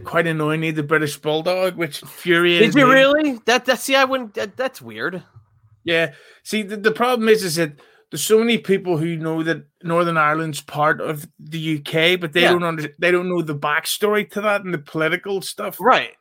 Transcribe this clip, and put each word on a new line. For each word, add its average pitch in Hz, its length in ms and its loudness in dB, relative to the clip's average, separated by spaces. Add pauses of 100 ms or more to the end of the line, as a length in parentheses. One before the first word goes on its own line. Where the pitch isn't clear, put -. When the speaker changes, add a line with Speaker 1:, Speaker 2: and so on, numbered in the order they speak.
Speaker 1:
quite 170 240 0
annoyingly 160 440 -2
the 156 120 -4
British 151 320 0
Bulldog, 175 640 -2
which 160 240 -6
infuriated 175 720 2
Speaker 2:
Did 294 80 4
you 262 40 6
Speaker 1:
me. 254 80 6
Speaker 2:
really? 277 520 4
That, 240 180 2
that, 262 160 0
see, 269 160 -2
I 269 80 6
wouldn't, 262 300 -4
that, 220 240 -8
that's 254 240 -6
weird. 123 420 -8 (600)
Speaker 1:
Yeah. 165 260 0 (320)
See, 214 180 -4
the, 202 140 -8
the 214 160 0
problem 233 380 0
is, 214 160 4
is 156 100 -4
that 160 240 -2 (320)
there's 151 140 -6
so 220 140 4
many 233 180 2
people 190 400 0
who 170 180 -2
know 160 280 -4
that 160 200 -2 (200)
Northern 170 340 0
Ireland's 156 420 0
part 151 400 -2
of 147 260 -6 (140)
the 156 200 -12
U 156 200 -4
K, 160 380 2
but 170 160 -6
they 175 80 4
Speaker 2:
Yeah. 175 100 6
Speaker 1:
don't 175 120 0
under-, 156 360 -6
they 175 100 0
don't 180 200 0
know 175 120 -2
the 156 140 -4
backstory 180 760 -2
to 208 100 -8
that 202 240 -2
and 180 80 -6
the 165 60 -4
political 170 600 -4
stuff. - 380 -10
Speaker 2:
Right. 180 420 2